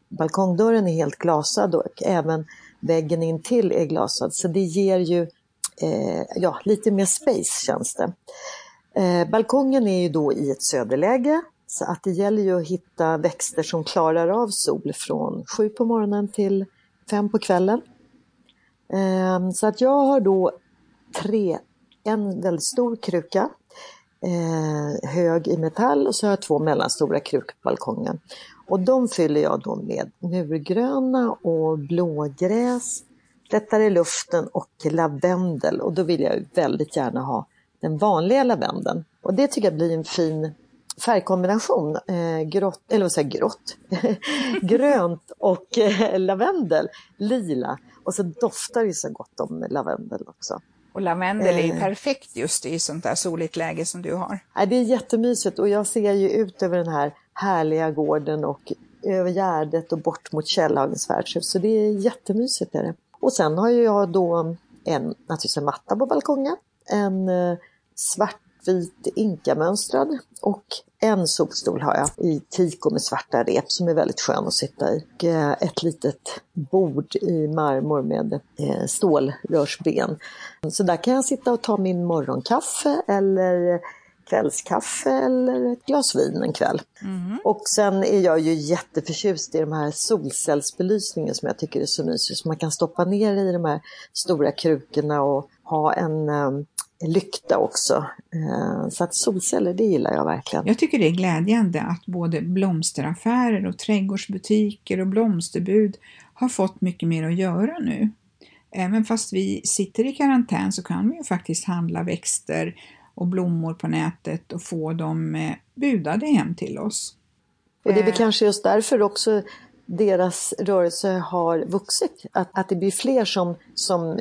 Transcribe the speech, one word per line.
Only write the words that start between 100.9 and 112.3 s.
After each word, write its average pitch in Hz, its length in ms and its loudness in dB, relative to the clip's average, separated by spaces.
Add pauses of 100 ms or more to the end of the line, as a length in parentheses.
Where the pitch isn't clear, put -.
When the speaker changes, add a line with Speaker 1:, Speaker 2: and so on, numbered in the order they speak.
Speaker 2:
det 185 80 4
är 156 40 4
glädjande 180 720 2
att - 260 -6
både 170 340 -2
blomsteraffärer 190 1300 0
och 180 120 -6
trädgårdsbutiker 202 1200 0
och 190 60 0
blomsterbud 196 920 2 (380)
har 254 140 0
fått 190 320 -2
mycket 175 280 -2
mer 160 200 0
att 170 80 0
göra 190 420 0
nu. 220 320 0 (600)
Även 196 340 0
fast 220 280 -4
vi 196 320 0
sitter 202 420 0
i 277 60 -2
karantän 240 600 2
så 180 100 -6
kan 185 280 0
vi 339 60 -2
ju 320 80 -10
faktiskt 170 400 -4
handla 170 380 -2
växter 170 720 -4 (400)